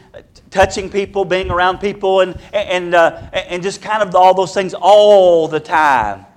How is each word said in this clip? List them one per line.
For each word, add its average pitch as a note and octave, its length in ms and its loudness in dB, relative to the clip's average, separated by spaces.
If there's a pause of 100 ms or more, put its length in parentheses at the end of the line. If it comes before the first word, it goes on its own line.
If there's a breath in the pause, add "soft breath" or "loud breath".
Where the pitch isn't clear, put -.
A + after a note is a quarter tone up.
(520 soft breath)
touching F#3+ 380 -2
people, G3 360 -4
being F#3 240 -4
around F3+ 300 -2
people, G3 420 -2
and, F#3 180 -4 (140 loud breath)
and, F3+ 400 -4
uh, E3 400 0
and F3+ 280 -8
just G3 200 -8
kind G#3+ 220 -4
of F#3 120 -2
all F#3 180 6
those F#3 200 -2
things F#3 200 -4
all F#3+ 760 4
the D#3 120 -6
time. C3 640 0 (120)